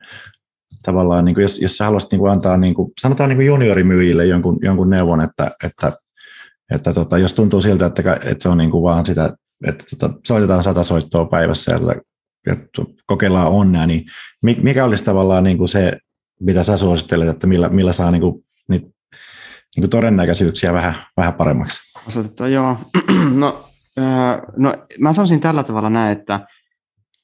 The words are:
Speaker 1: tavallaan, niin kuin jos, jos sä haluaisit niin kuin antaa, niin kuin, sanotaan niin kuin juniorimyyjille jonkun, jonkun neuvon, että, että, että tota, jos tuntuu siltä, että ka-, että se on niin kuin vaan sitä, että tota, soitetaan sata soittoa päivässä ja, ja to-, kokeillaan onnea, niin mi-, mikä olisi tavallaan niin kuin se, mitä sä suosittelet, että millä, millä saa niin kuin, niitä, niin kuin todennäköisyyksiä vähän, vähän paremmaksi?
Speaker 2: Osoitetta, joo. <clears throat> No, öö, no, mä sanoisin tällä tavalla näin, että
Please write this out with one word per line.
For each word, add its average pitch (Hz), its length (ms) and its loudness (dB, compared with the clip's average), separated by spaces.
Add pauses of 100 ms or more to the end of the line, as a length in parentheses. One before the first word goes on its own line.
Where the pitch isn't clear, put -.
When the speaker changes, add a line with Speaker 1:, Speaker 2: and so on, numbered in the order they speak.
(840)
Speaker 1:
tavallaan, 90 420 0
niin 87 100 2
kuin 101 80 2
jos, 98 160 0
jos - 180 -4
sä 107 80 -4
haluaisit 104 260 -2
niin 98 100 0
kuin 101 120 2
antaa, 92 240 0
niin 90 180 2
kuin, - 260 -4
sanotaan 139 280 0
niin 131 80 0
kuin 135 100 2
juniorimyyjille 92 800 2
jonkun, 90 360 0
jonkun 95 280 2
neuvon, 87 300 2
että, 80 300 -4 (140)
että, 78 280 -4 (800)
että 76 220 -2
tota, 85 260 0
jos 92 160 0
tuntuu 101 280 2
siltä, 95 240 2
että 87 160 -2
ka-, 87 120 0
että - 280 -6
se 90 60 0
on 87 100 2
niin 80 120 2
kuin 82 120 0
vaan 85 240 0
sitä, 78 300 -2 (300)
että - 240 -6
tota, - 240 -6 (120)
soitetaan 98 360 2
sata 87 220 0
soittoa 82 400 0
päivässä 82 480 -2
ja, 82 60 0 (680)
ja 92 100 -2 (200)
to-, - 100 -6 (200)
kokeillaan 92 460 0
onnea, 92 340 2
niin 82 180 -2 (380)
mi-, 117 200 2
mikä 123 220 2
olisi 107 200 0
tavallaan 95 400 2
niin 92 140 2
kuin 90 100 0
se, 92 300 0 (420)
mitä 92 220 0
sä 98 140 2
suosittelet, 87 520 0
että 82 180 -4
millä, 87 220 2
millä 92 240 2
saa 87 180 0
niin 87 120 2
kuin, 90 220 -2 (240)
niitä, 92 180 -2 (920)
niin 82 60 0
kuin 95 80 0
todennäköisyyksiä 90 800 0
vähän, 87 220 -2 (220)
vähän 85 180 0
paremmaksi? 71 440 -2 (300)
Speaker 2:
Osoitetta, 110 400 -6
joo. 131 280 0 (320)
<clears throat> 175 260 2
No, 139 340 -2 (300)
öö, 131 60 -2 (520)
no, 135 180 2 (240)
mä 151 140 2
sanoisin 170 280 2
tällä 156 220 0
tavalla 110 280 -4
näin, 110 280 0
että 101 220 -6 (840)